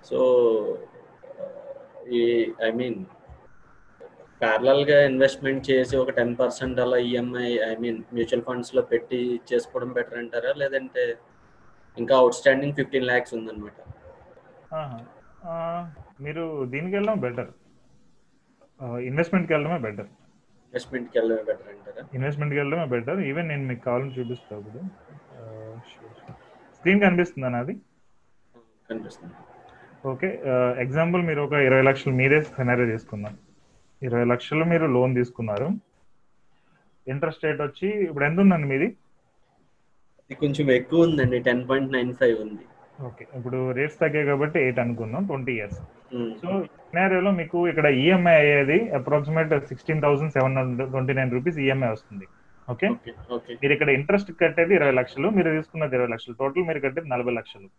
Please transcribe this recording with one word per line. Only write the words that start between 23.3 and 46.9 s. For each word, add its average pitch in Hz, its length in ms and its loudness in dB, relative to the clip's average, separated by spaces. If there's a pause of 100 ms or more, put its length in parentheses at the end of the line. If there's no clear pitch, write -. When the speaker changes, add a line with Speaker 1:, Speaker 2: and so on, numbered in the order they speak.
Speaker 2:
నేను 147 220 -6
మీకు 127 180 -8
కావాలని 131 380 -4
చూపిస్తా 120 380 -10
ఇప్పుడు. 107 220 -16 (540)
ఆ, 110 460 -18 (920)
స్క్రీన్ 196 280 4
కనిపిస్తుందా 175 480 2
నాది? 120 240 -4 (1160)
Speaker 1:
కనిపిస్తుంది. 98 440 -12 (720)
Speaker 2:
ఓకే, 135 420 -6
ఆ, 127 300 2
ఎగ్జాంపుల్ 165 440 0
మీరు 151 180 -2
ఒక 143 120 -2
ఇరవై 131 280 6
లక్షలు 135 320 4
మీదే 139 280 4
సినారియో 123 440 0
తీసుకుందాం. 110 520 -6 (640)
ఇరవై 120 200 0
లక్షలు 123 400 0
మీరు 165 220 2
లోన్ 127 300 2
తీసుకున్నారు. 120 540 -2 (1400)
ఇంట్రెస్ట్ 147 360 -4
రేట్ 151 180 -2
వచ్చి 196 420 -2
ఇప్పుడు 143 220 0
ఎంత 165 140 0
ఉందండి 175 280 6
మీది? 135 180 0
Speaker 1:
ఇది - 1500 -16
కొంచెం 143 360 0
ఎక్కువ 127 300 4
ఉందండి, 131 380 4
టెన్ 123 300 0
పాయింట్ 135 240 0
నైన్ 123 220 -2
ఫైవ్ 117 240 4
ఉంది. 107 220 -10 (420)
Speaker 2:
ఓకే, 117 320 -14
ఇప్పుడు 127 360 -4
రేట్స్ 143 280 -4
తగ్గాయి 151 260 2
కాబట్టి 147 340 0
ఎయిట్ 131 200 2
అనుకుందాం, 120 460 -4
ట్వంటీ 135 260 -6
ఇయర్స్. 98 300 -8 (340)
Speaker 1:
మ్మ్. 117 200 -6
Speaker 2:
So 180 300 -4
సినారియోలో 185 640 0